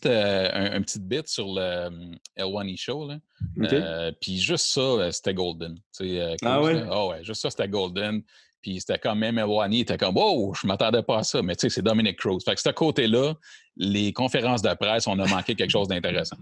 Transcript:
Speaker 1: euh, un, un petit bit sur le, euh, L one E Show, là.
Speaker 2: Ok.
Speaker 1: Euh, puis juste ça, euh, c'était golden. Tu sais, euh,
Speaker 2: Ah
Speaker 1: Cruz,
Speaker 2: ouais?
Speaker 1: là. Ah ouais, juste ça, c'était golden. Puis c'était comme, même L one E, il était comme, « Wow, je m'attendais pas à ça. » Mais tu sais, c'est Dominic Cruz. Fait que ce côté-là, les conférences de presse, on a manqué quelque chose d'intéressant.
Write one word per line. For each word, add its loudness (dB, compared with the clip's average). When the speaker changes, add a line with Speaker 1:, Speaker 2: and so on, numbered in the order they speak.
Speaker 1:
euh, 4
un, 0
un 0
petit -6
bit -4
sur -6
le, -4
euh, -2
L -4
one -4
E -8
Show, -8
là. -10
Speaker 2:
Ok. 2
Speaker 1:
Euh, 0
puis -4
juste 0
ça, 0
euh, 2
c'était -2
golden. -4
Tu -18
sais, -2
euh, -2
Speaker 2:
Ah 4
Speaker 1:
Cruz, 4
Speaker 2:
ouais? 4
Speaker 1:
là. -2
Ah 0
ouais, -8
juste -8
ça, -4
c'était -2
golden. -2
Puis -8
c'était -2
comme, -2
même 0
L 2
one 2
E, 2
il 4
était -2
comme, « 0
Wow, 4
je -6
m'attendais 2
pas 2
à 0
ça. » 0
Mais -2
tu -2
sais, 2
c'est -2
Dominic 2
Cruz. 0
Fait 2
que -4
ce 2
côté-là, 2
les 0
conférences 0
de 2
presse, 0
on 0
a 2
manqué 0
quelque 0
chose 2
d'intéressant. -2